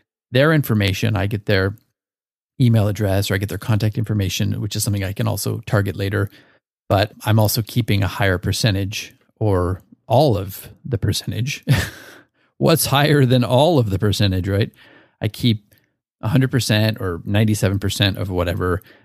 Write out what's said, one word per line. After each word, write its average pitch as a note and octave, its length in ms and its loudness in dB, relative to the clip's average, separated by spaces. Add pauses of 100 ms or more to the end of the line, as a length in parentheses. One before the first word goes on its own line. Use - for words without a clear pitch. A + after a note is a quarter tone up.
(300)
their C#3 240 4
information, G#2+ 600 2
I F#2 100 -2
get G#2+ 220 -6
their G2+ 280 2 (840)
email A2+ 280 4
address, G2+ 440 -2
or - 20 -2
I G2 60 0
get G2+ 100 -6
their E2+ 80 -6
contact G#2+ 400 -2
information, G#2 640 -2
which G#2+ 140 -6
is G#2+ 80 -4
something G2+ 200 -2
I F#2+ 100 -6
can A2 140 -4
also G#2+ 380 -4
target G2+ 300 -2
later. G2+ 340 -4 (600)
But G2+ 220 2 (140)
I'm A2 140 4
also G#2+ 240 0
keeping G#2+ 400 -2
a F#2+ 40 0
higher F#2+ 300 0
percentage, G2 800 -2 (220)
or F#2 440 0 (240)
all B2 320 2
of F#2+ 320 -10 (160)
the - 140 -4
percentage. G#2+ 680 -4 (460)
<laughs> - 460 -20
What's D3 300 2
higher C#3+ 380 4
than B2 180 4
all C3+ 360 4
of A2 100 2
the F#2 80 0
percentage, F#2+ 500 0
right? G2 240 0 (480)
I - 80 -4
keep - 460 -2 (480)
a - 60 -6
hundred C3 240 2
percent A2 480 0
or F2 260 -6
ninety-seven G2+ 540 2
percent G2+ 380 -2
of G2+ 120 -6
whatever, F2+ 520 -2 (240)